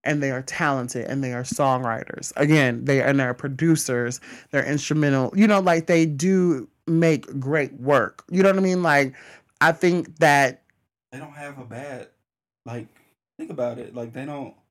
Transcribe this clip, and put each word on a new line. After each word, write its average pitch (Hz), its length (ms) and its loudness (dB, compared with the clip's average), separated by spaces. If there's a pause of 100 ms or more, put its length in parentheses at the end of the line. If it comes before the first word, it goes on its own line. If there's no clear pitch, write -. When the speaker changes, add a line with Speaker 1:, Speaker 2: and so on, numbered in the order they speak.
Speaker 1:
and 147 180 0
they 135 80 -2
are 131 120 -6
talented, 131 640 -4
and 135 180 -4
they 127 80 -4
are 123 100 -6
songwriters. 127 920 -4
Again, 135 480 2
they, 135 180 2
and 139 160 2
they're 123 160 -2
producers, 135 840 -2 (320)
they're 135 120 0
instrumental, 143 720 0
you 208 140 6
know, 208 100 4
like, 170 300 2
they 165 180 4
do 160 640 0 (180)
make 160 540 0
great 139 340 -2
work. 127 560 0
You 190 140 2
know 196 60 6
what 190 80 0
I 190 40 2
mean? 185 220 0
Like, 143 300 2 (460)
I 160 120 4
think 175 460 0
that 143 440 4 (480)
Speaker 2:
They 131 80 -18
don't 147 140 -18
have 143 260 -16
a 127 60 -18
bad, 127 440 -14 (560)
like, 117 220 -12 (500)
think - 140 -14
about 123 280 -6
it. 120 160 -16
Like, 120 180 -12
they 135 120 -12
don't 143 300 -12 (160)